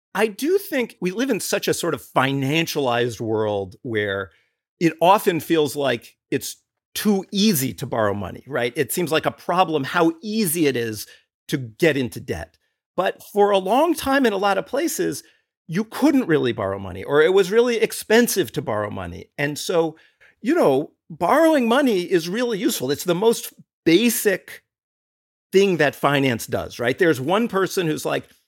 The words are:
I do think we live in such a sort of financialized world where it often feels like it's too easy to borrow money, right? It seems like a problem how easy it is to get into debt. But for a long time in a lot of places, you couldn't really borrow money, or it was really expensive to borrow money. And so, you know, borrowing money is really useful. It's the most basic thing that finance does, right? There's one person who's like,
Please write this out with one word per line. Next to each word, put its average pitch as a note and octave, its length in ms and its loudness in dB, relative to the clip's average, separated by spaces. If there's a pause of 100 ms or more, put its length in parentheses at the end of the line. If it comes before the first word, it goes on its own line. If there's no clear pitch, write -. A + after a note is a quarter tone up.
(140)
I G#3+ 140 0
do C#4 300 -2
think C4 420 -4
we F#3 100 -2
live A#3 180 -4
in G#3 120 0
such - 280 -4
a D#3+ 60 0
sort E3 180 -4
of B2 80 -6
financialized C3+ 1200 -2
world G#2+ 640 -4
where G#2 480 -4 (500)
it E3 220 2
often F3+ 380 4
feels D3+ 360 0
like C3 400 -4 (140)
it's - 260 -6 (380)
too G#3 360 0
easy F#3 440 0
to C3 120 -10
borrow A2 280 0
money, F2+ 320 -8
right? B2 280 -4
It D3+ 160 -4
seems E3 220 -2
like D#3 140 0
a C3+ 40 0
problem E3 540 0
how E3 380 0
easy G3 440 0
it B2+ 120 0
is A2 280 -6 (420)
to D3+ 100 -4
get C3+ 360 0
into B2+ 260 -4
debt. - 360 -10 (400)
But F#3+ 260 -4
for G3+ 280 2
a G3 80 4
long B3+ 360 2
time C4+ 300 0
in A3 80 4
a F#3+ 60 -4
lot G3 180 2
of F#3+ 80 -4
places, A3 580 -4 (460)
you F3+ 160 -2
couldn't C4 420 2
really C3+ 260 2
borrow G2 260 -4
money, F#2+ 260 -10
or C#3+ 160 4
it F3+ 140 6
was F#3+ 160 4
really A#3 260 2
expensive G#3+ 760 2
to C#3+ 100 -6
borrow G#2 280 -4
money. F2+ 360 -10 (100)
And C#3+ 220 -4
so, E3 380 -2 (440)
you C4 140 -2
know, D#3 380 2 (180)
borrowing B3+ 580 2
money A#3+ 320 2
is F3 300 -2
really A#3 280 -2
useful. G#3 320 -2
It's - 140 -4
the F3 100 0
most G#3+ 380 0 (320)
basic G3+ 800 2 (880)
thing F#3+ 240 4
that D3 180 2
finance C#3 520 0
does, G2 320 -6
right? B2 200 -2
There's D#3+ 220 2
one G3 280 0
person F#3 380 -2
who's D3+ 200 -4
like, D3 200 -4 (220)